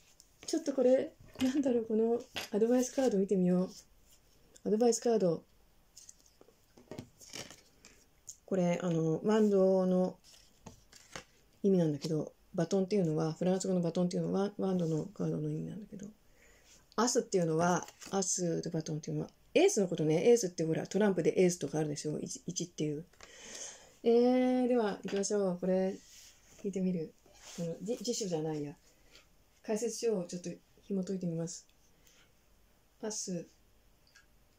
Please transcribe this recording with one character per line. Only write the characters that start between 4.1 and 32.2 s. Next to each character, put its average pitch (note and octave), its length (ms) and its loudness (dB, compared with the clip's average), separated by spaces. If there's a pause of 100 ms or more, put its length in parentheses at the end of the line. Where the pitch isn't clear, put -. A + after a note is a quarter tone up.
ア - 40 -4
ド G#3 60 2
バ A#3 120 6
イ A3+ 40 4
ス - 80 -2
カ A#3+ 100 2
ー A3 80 4
ド。 F3 240 2 (3000)
こ G3 100 -4
れ、 F3 260 2
あ F3+ 80 -2
の、 D#3+ 340 0
ワ G#3+ 160 4
ン G#3+ 100 4
ド F#3+ 360 4
の F3+ 320 0 (1400)
意 G3+ 100 4
味 F#3+ 60 6
な F3 80 4
ん D#3 80 2
だ C#3+ 60 -6
け - 100 -8
ど、 D3+ 240 -4 (200)
バ F3 120 0
ト G3 140 0
ン F#3+ 60 2
っ - 20 -10
て G#3 80 -2
い G3+ 40 4
う F3+ 60 2
の D#3 100 0
は、 D#3+ 180 0
フ E3+ 120 -4
ラ F#3 100 2
ン F#3+ 60 -2
ス F#3+ 60 -4
語 F#3+ 60 0
の F3+ 80 2
バ E3+ 100 -2
ト F3+ 120 0
ン F3+ 40 2
っ - 20 0
て F3+ 80 -4
い - 20 0
う E3+ 40 -2
の E3+ 100 -2
は、 G3 240 -2
ワ F#3+ 140 -2
ン F#3 60 0
ド F3 100 0
の D#3+ 180 -2
カ - 200 -8
ー D#3+ 40 -2
ド D#3+ 80 -2
の D3+ 120 -4
意 D3+ 40 -4
味 D#3+ 120 -6
な E3 100 -10
ん G3+ 80 -14
だ G3+ 60 -20
け G#3 80 -16
ど、 G3+ 100 -14 (880)
ア A3+ 120 2
ス B3 120 2
っ A3 40 -2
て - 140 -2
い F3+ 40 2
う E3+ 40 0
の D#3+ 120 0
は、 E3+ 300 2 (240)
ア G3 120 0
ス E3+ 400 -2
と E3 80 -8
バ E3 100 -2
ト D#3+ 120 -6
ン D3+ 40 -4
っ - 40 -6
て - 100 -10
い - 20 -6
う D3 40 -4
の D#3 60 -4
は、 - 60 -10 (240)
エ D#4+ 120 6
ー G4+ 40 6
ス A3+ 120 0
の F#3 60 2
こ F3 100 -4
と D#3 80 0
ね、 D#3 240 4
エ A#3+ 40 10
ー A#3+ 40 6
ス F3+ 100 0
っ - 40 -2
て E3+ 120 -4
ほ D#3+ 100 0
ら、 D#3 140 -4
ト - 100 -4
ラ G#3 120 4
ン F#3+ 60 0
プ F3+ 60 0
で F#3 220 4
エ F3+ 40 6
ー - 20 6
ス F3 100 -4
と C#3+ 80 -6
か D3+ 120 -2
あ - 40 2
る D3+ 60 -4
で D3 80 -4
し - 100 -8
ょ、 D3+ 120 -4
一、 - 280 -10
一 F3 160 -6
っ E3 40 -10
て - 160 -6
い D3+ 140 -4
う。 E3 80 -12 (1000)
え A#3 60 2
ー、 B3+ 580 4
で B3 100 4
は、 G#3 260 0
行 F#3+ 60 -6
き G3 60 -4
ま G3+ 80 0
し G#3 120 -2
ょ G3 180 2
う。 F3 60 -6
こ F3+ 80 -2
れ、 F#3+ 280 2 (680)
聞 G3+ 60 -2
い - 20 -10
て G3 80 -4
み F#3 140 0
る。 D#3+ 200 -6 (440)
こ F3 80 -8
の、 E3 160 -6
じ-、 A3+ 160 -6
辞 A3+ 180 -4
書 A3 120 -6
じ F3 80 -4
ゃ D#3 60 -2
な D#3 140 -4
い D3+ 80 -4
や。 C#3+ 120 -10 (880)
解 G#3+ 140 -4
説 A3+ 280 -4
書 G#3+ 140 0
を F3 60 -4
ち F3+ 120 -10
ょ - 20 -8
っ - 40 -20
と F3 80 -6 (320)
紐 G3 200 -4
解 G3 120 -6
い F#3 40 -6
て F3+ 60 -6
み E3+ 100 -2
ま E3 120 -4
す。 - 200 -14 (1300)